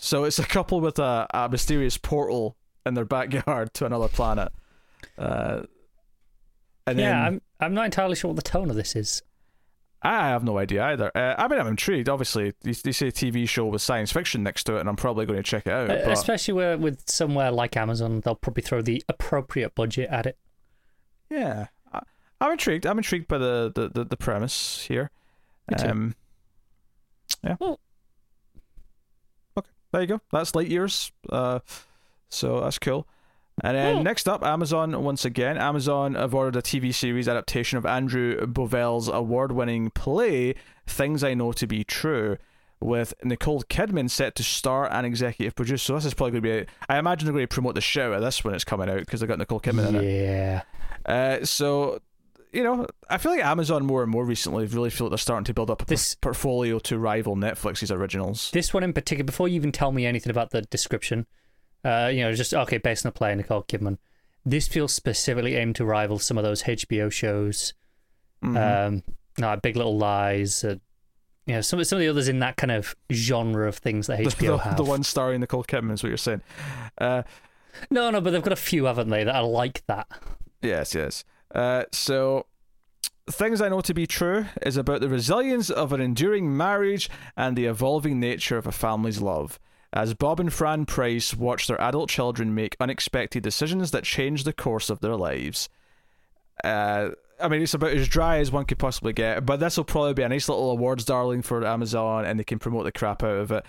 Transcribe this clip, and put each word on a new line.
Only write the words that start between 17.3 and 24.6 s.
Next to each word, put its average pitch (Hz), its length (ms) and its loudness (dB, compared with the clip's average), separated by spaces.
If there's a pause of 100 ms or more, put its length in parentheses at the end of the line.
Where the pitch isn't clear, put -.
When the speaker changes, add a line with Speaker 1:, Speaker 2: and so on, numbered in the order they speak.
Speaker 2:
like 120 260 0
Amazon, 113 440 0
they'll 113 160 0
probably - 260 -4
throw 120 200 -2
the 117 260 0
appropriate - 640 -2
budget 117 360 0
at 120 160 -2
it. - 120 -6 (920)
Speaker 1:
Yeah. 156 400 -4 (240)
I, - 100 -6 (380)
I'm 294 120 4
intrigued. 170 340 0
I'm 208 120 2
intrigued 180 280 -2
by 151 120 0
the, 120 360 2
the, 113 140 0
the, 120 160 -2
the 117 120 -4
premise - 720 -2